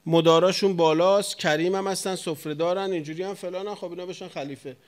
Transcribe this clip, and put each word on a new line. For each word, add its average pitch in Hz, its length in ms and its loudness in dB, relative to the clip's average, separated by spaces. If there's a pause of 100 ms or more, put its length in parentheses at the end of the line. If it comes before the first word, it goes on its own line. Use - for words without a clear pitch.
مداراشون 165 680 4
بالاست، 170 640 2
کریم 165 380 0
هم 190 120 -4
هستن، 190 280 -4
سفره 151 380 -8
دارن، 180 380 -2
اینجوری 160 320 -6
هم 196 100 -6
فلان 185 340 -8
هم، 208 80 -8
خب 180 140 -10
اینا 175 160 -10
بشن 185 220 -12
خلیفه. 139 480 -10 (120)